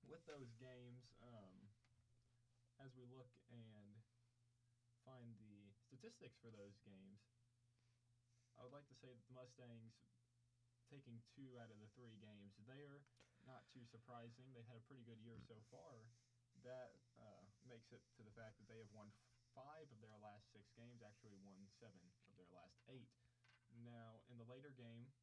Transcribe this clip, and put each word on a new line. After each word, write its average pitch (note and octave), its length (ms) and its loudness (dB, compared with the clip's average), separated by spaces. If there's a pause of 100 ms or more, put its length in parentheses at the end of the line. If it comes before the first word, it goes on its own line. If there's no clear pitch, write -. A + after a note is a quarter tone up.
(100)
with - 160 -2
those C#3 320 6
games, B2 640 0
um, G#2+ 320 -2 (1300)
as C3+ 160 2
we B2 160 0
look B2+ 160 0 (160)
and G#2+ 480 0 (1120)
find B2 320 2
the G2+ 320 -2 (100)
statistics C3 580 0
for A#2 160 0
those G2+ 220 2 (100)
games, G2 380 -2 (1300)
I - 80 -2
would - 80 0
like C#3+ 220 -2
to C3 80 -10
say B2+ 100 -2
that A#2+ 160 -4
the B2+ 80 -6
Mustangs A#2+ 640 2 (960)
taking B2 260 4 (160)
two C3 220 4
out A2+ 160 4
of G#2 80 0
the G#2+ 160 2
three A#2+ 240 2
games G2+ 320 2 (160)
there, C#3+ 340 4 (460)
not C3 240 2
too B2+ 160 2
surprising. A#2+ 640 4
They A#2 160 2
had A#2+ 80 2
a A#2 100 0
pretty C3+ 160 0
good A2+ 220 2
year A#2 160 4
so A2+ 160 2 (160)
far. B2 320 0 (580)
That, B2 300 8 (240)
uh, G2+ 260 -2 (220)
makes A#2 320 2
it - 80 -2 (140)
to A#2+ 40 -2
the G#2+ 140 0
fact A2 240 2
that G#2 80 -6
they A2+ 100 2
have G#2 140 2
won G#2 160 2 (480)
five D3 320 4
of A#2 160 -2
their G#2+ 160 -2
last G#2 320 2
six G2+ 240 -4
games, A#2 240 2
actually G#2 420 -2
won G2 140 -2 (240)
seven F#2 240 -2 (240)
of - 80 -10
their F2+ 160 -6
last F2+ 240 -2 (160)
eight. A#2+ 160 2 (720)
Now, A#2 480 4
in A#2+ 80 2
the A2+ 100 4
later C3+ 300 2
game A#2+ 320 4 (140)